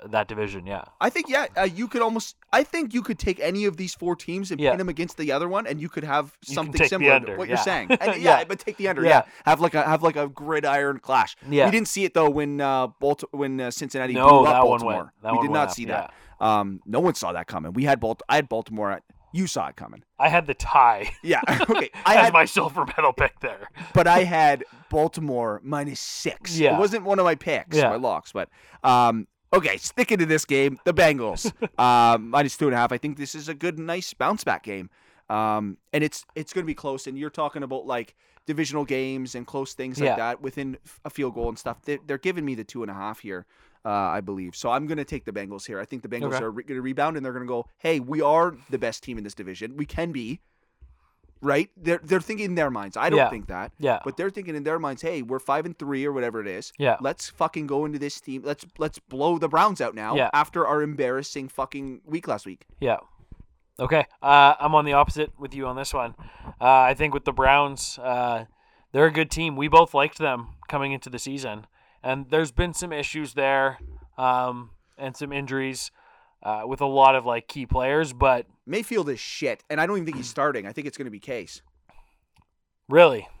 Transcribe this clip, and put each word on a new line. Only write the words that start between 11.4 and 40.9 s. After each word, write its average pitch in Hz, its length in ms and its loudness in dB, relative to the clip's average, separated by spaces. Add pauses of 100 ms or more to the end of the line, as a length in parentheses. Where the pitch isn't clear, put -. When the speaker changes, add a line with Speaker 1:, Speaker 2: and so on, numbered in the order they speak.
Speaker 1:
Yeah. 143 180 6
Speaker 2:
We 196 40 6
didn't 214 180 0
see 196 160 -4
it, 175 100 -2
though, 156 160 6
when, 143 320 -2
uh, 135 260 2
Balti-, 139 440 -2
when, 135 280 -4
uh, 123 100 -4
Cincinnati 127 440 -6
Speaker 1:
No, 131 140 8
Speaker 2:
blew 143 120 12
up 123 60 10
Speaker 1:
that 123 140 6
one 127 60 8 (140)
Speaker 2:
Baltimore. 113 160 -2
Speaker 1:
went, 85 120 -6 (140)
that 110 100 -2
Speaker 2:
We 113 60 2
Speaker 1:
one 123 80 0
Speaker 2:
did 143 60 -2
Speaker 1:
went 156 100 2
Speaker 2:
not 107 60 0
Speaker 1:
up, 90 60 -8
Speaker 2:
see 117 120 -10
Speaker 1:
yeah. 85 220 -4 (320)
Speaker 2:
that. 107 40 -2
Um, 101 420 0
no 117 140 -2
one 175 140 2
saw 87 180 -6
that 85 140 -6
coming. 85 280 -8
We 127 100 0
had 135 160 2
Balt-, 113 280 -4
I 127 80 2
had 147 120 0
Baltimore 107 440 -4
at, 90 100 -8 (300)
you 180 140 -2
saw 92 220 -4
it 65 80 -16
coming. 53 260 -18 (160)
Speaker 1:
I 143 100 4
had 165 200 2
the 135 60 -2
tie 117 580 4 (100)
Speaker 2:
Yeah, 123 220 0
<laughs> 135 260 0
okay. 226 280 0
Speaker 1:
<laughs> - 80 -8
Speaker 2:
I 302 100 8
Speaker 1:
as 226 80 10
Speaker 2:
had 220 80 4
Speaker 1:
my 165 140 8
silver 160 380 -2
medal 143 280 2
pick - 280 -2
there. 104 280 -10 (260)
Speaker 2:
but 175 140 6
I 180 160 6
had 156 400 2 (240)
Baltimore 143 720 -2
minus 143 380 -6
six. - 580 -8
Speaker 1:
Yeah. 139 160 6
Speaker 2:
It 95 60 2
wasn't 202 240 0
one 196 160 0
of 180 60 4
my 160 100 2
picks, 156 400 -4
Speaker 1:
Yeah. 135 140 4
Speaker 2:
my 107 60 -2
locks, 117 360 -4
but, 95 160 -8 (340)
um, 120 460 4 (240)
okay, 151 240 2
sticking - 420 -2
to 165 80 2
this 156 200 2
game, 139 380 2
the 175 100 2
Bengals, 147 580 2 (120)
Speaker 1:
<laughs> - 140 -8
Speaker 2:
uh, 120 400 6
minus 127 380 0
two 151 120 0
and 127 60 0
a 120 40 2
half. 120 120 2
I 123 80 -4
think 147 200 -8
this 139 180 -10
is 151 140 -16
a 156 40 -8
good, 156 240 -6
nice 170 360 -8
bounce 185 280 -2
back - 220 -4
game. 95 240 -10 (400)
Um, 107 480 -2 (160)
and 151 100 0
it's, - 220 -6 (100)
it's 156 200 -12
gonna 180 120 -4
be 156 80 -6
close. 135 320 -10
And 135 120 -12
you're 147 120 -8
talking 147 320 -6
about, 131 240 -8
like, 120 300 -8 (300)
divisional 147 400 -4
games 131 500 -4
and 120 100 -12
close 135 280 -10
things 131 260 -8
like 147 80 2
Speaker 1:
Yeah. 113 80 2
Speaker 2:
that 117 240 -4
within 135 440 -10
f-, - 200 -20